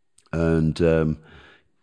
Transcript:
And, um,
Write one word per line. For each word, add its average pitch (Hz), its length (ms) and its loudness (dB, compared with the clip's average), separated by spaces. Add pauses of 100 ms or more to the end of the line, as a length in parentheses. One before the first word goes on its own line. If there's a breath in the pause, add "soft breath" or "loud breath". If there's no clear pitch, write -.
(320)
And, 82 480 0
um, 80 380 0 (640 soft breath)